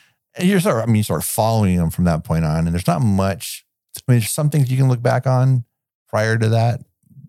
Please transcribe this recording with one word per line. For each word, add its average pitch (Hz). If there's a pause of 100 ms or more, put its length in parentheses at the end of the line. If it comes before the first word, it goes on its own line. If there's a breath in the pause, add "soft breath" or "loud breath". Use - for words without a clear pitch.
(360 soft breath)
and 180
you 196
start, 156
I 117
mean, 117
you 107
start 80
following 107
him 82
from 90
that 82
point 82
on, 80
and 85
there's 87
not 165
much, 98 (320)
I -
mean, 120
there's 104
some 147
things 139
you 131
can 135
look 120
back 127
on 127 (440)
prior 110
to 110
that, 117 (480)